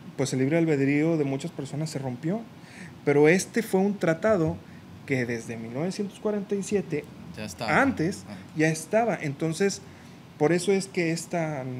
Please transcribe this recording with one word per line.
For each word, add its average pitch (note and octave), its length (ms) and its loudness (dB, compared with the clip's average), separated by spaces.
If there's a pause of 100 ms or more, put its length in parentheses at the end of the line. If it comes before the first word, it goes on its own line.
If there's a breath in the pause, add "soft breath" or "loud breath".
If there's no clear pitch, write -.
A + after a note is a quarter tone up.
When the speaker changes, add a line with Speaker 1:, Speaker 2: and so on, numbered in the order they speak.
(160)
Speaker 1:
pues C3 160 0
el C3+ 80 0
libre C#3 180 2
albedrío D3+ 600 2
de D3 60 2
muchas C#3 260 -4
personas D3 400 -8
se D3 80 -8
rompió. C3+ 420 -4 (640 loud breath)
Pero D3 240 8
este F#3+ 340 4
fue F#3+ 180 2
un G3+ 180 0
tratado E3+ 580 2 (480 loud breath)
que B2+ 220 0
desde A2+ 320 -6
mil A2+ 160 -10
novecientos F#3 460 -4
cuarenta G#3 340 -2
y G3+ 80 -4
siete, F3 420 -2 (320)
Speaker 2:
Ya A2 80 -10
estaba. C3+ 380 2
Speaker 1:
antes, G3+ 480 0
Speaker 2:
Ah. - 40 -10 (220 loud breath)
Speaker 1:
ya D#3 120 4
estaba. G#3 520 2
Entonces, D#3+ 640 -2 (560 loud breath)
por D3+ 160 4
eso F3+ 180 2
es F#3+ 160 2
que E3+ 240 0
esta, D#3+ 520 -4 (160)